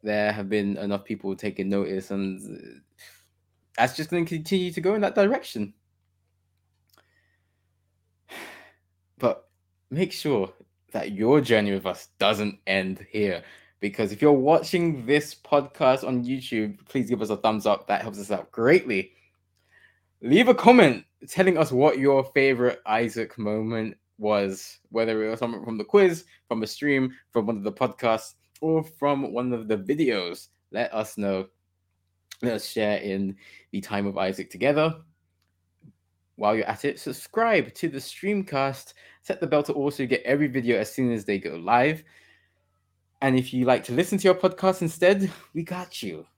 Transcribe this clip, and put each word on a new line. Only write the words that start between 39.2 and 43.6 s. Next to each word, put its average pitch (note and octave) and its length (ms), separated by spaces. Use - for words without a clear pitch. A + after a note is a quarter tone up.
Set - 180
the E3 60
bell D3 160
to D3 100
also C#3+ 320
get A#2+ 180
every C#3+ 240
video A#2+ 320
as G#2+ 100
soon B2+ 220
as G#2+ 140
they G2+ 120
go D#2+ 180
live. B2 460
And C3 160
if B2+ 160
you B2+ 120